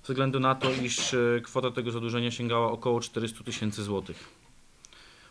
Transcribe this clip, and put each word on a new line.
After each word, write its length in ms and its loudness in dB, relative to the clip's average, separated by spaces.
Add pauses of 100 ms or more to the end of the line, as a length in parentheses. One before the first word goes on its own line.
ze 80 -4
względu 280 2
na 140 4
to, 160 0
iż, 440 0
e, 280 4
kwota 280 0
tego 200 -2
zadłużenia 400 -2
sięgała 420 2
około 280 2
czterystu 440 -6
tysięcy 380 -4
złotych. 600 -6 (880)